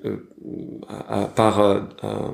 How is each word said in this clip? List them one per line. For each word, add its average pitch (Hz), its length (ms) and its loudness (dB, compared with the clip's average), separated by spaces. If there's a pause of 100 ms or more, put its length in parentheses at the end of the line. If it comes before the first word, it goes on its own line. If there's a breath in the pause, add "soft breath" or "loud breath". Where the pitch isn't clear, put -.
euh, 104 140 -6 (720)
à, 104 320 -4
à, 101 60 0
par, 107 340 4
euh, 101 180 6 (240)
euh, 104 60 -6 (240)